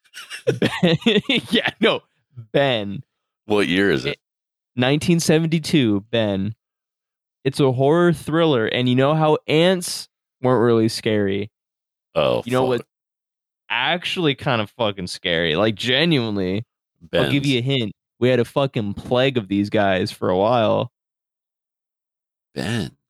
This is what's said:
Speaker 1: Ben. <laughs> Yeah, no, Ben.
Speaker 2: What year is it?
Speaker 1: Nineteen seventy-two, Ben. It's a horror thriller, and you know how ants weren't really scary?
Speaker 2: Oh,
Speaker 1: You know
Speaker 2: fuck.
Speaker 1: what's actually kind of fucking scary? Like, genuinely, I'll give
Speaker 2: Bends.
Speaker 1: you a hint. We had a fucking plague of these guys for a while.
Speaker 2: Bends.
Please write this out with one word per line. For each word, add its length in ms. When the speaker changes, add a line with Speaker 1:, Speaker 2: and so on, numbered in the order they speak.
Speaker 1:
Ben. 500
<laughs> 160
Yeah, 200
no, 220
Ben. 500
Speaker 2:
What 200
year 240
is 140
it? 140
Speaker 1:
Nineteen 440
seventy-two, 920
Ben. 440
It's 160
a 120
horror 400
thriller, 540
and 240
you 40
know 200
how 320
ants 600
weren't 200
really 280
scary? 600
Speaker 2:
Oh, 300
Speaker 1:
You 80
know 100
Speaker 2:
fuck. 60
Speaker 1:
what's 160
actually 640
kind 260
of 120
fucking 340
scary? 500
Like, 180
genuinely, 880
I'll 180
give 120
Speaker 2:
Bends. 60
Speaker 1:
you 100
a 40
hint. 300
We 80
had 120
a 40
fucking 500
plague 440
of 100
these 220
guys 420
for 180
a 60
while. 560
Speaker 2:
Bends. 380